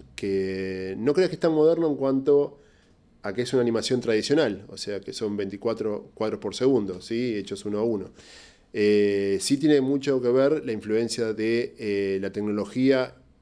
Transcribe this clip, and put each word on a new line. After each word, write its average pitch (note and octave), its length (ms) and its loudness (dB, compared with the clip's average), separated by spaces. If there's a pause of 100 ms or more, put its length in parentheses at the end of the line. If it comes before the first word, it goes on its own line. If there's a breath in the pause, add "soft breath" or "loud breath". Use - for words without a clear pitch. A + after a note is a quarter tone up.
(140)
que F#2+ 840 -4
no A#2+ 160 0
creas F#3 160 2
que F3+ 60 -6
es - 60 -12
tan E3+ 100 2
moderno D#3+ 380 4
en C#3 80 0
cuanto C3+ 640 2 (640 soft breath)
a G#2 100 -6
que A#2 100 -2
es A#2 100 -4
una B2+ 100 4
animación A#2 380 0
tradicional, A2 680 0
o F#2+ 80 -16
sea, G2+ 240 -8
que G2 120 -12
son G#2 240 -4
veinticuatro G#2 760 -4
cuadros G#2+ 240 -4
por G2+ 160 -8
segundo, G#2+ 460 2
¿sí? A#2 340 -4
Hechos G2 300 -8
uno G#2 160 -4
a - 20 0
uno. A2 300 -2 (600 loud breath)
Eh, G2+ 680 4
sí C#3+ 160 0
tiene D3 240 4
mucho C3+ 420 0
que B2 60 0
ver C3+ 360 2
la B2+ 60 -6
influencia A2 640 -2
de, A2+ 460 -2
eh, G2+ 420 -2
la G2 100 -4
tecnología G#2 840 0 (260)